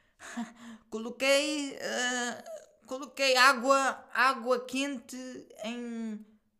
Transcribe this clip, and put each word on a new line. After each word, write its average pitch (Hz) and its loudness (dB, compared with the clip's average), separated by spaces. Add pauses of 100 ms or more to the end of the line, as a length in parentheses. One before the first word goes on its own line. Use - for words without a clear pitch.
(200)
<laughs> - -14
coloquei, 277 0
eh, 240 -4 (420)
coloquei 262 0
água, 262 4
água 247 2
quente 262 -6 (460)
em, 226 -8 (340)